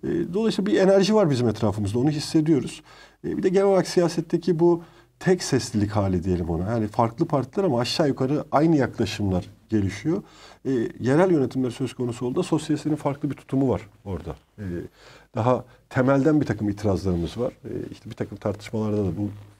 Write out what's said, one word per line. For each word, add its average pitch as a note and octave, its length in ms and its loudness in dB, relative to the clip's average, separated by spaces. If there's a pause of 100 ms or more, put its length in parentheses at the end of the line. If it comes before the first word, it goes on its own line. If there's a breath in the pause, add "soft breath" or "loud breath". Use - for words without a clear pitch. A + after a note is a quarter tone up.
E, C3+ 40 -4 (260)
dolayısıyla G#3 380 0
bir G3+ 80 4
enerji G3 360 6
var G3+ 140 4
bizim A#2+ 180 2
etrafımızda, G#2 520 0
onu C#3 100 2
hissediyoruz. D3+ 720 0 (460 loud breath)
E, - 100 -4
bir - 60 -4
de F#3+ 60 2
genel F#3+ 160 4
olarak F#3+ 220 4
siyasetteki E3+ 720 0
bu E3+ 240 4 (360 loud breath)
tek F3+ 240 2
seslilik G#2+ 480 0
hali F#2+ 320 0
diyelim F2+ 260 0
ona. E2+ 220 -2
Yani A2+ 160 -2
farklı A#2 380 0
partiler D3+ 380 -2
ama C3+ 160 2
aşağı C3+ 280 0
yukarı C3 440 -2
aynı D#3 240 4
yaklaşımlar G#2 680 0 (240)
gelişiyor. A2 540 -2 (420 loud breath)
E, C3+ 60 -2 (280)
yerel D3 320 2
yönetimler C3 380 0
söz B2 240 -6
konusu A#2+ 320 -6
olduğunda C#3+ 180 -2
sosyalistlerin D3+ 520 -2
farklı C#3+ 340 -4
bir C3 60 -6
tutumu C3+ 340 -2
var G2 120 0 (240)
orada. E2+ 300 -8 (240)
E, G#2 40 -10 (720 loud breath)
daha A#2 300 0 (240 soft breath)
temelden C#3 520 2
bir B2+ 40 0
takım G#2 240 -2
itirazlarımız F#2 680 -2
var. B2 140 -4 (140)
E, - 40 -14 (220)
işte - 180 -16
bir A2+ 60 -16
takım G#2 220 -8
tartışmalarda G#2+ 600 -4
da F#2+ 200 -2
bu G2+ 120 -4 (300)